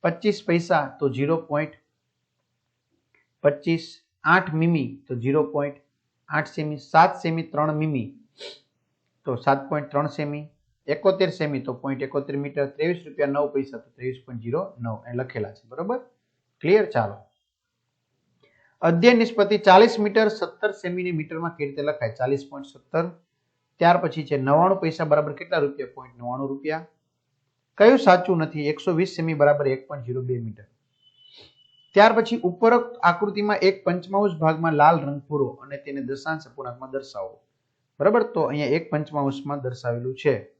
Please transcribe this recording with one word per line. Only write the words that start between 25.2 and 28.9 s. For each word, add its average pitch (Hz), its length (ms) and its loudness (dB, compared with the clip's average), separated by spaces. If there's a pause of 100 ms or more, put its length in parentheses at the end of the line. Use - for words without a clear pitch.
કેટલા 170 260 -2
રૂપિયા? 139 300 -8
પોઇન્ટ 123 220 -20
નવ્વાણું 127 360 -8
રૂપિયા. 151 320 -8 (920)
કયું 240 280 8
સાચું 180 400 4
નથી? 151 260 -6
એકસો 151 280 -4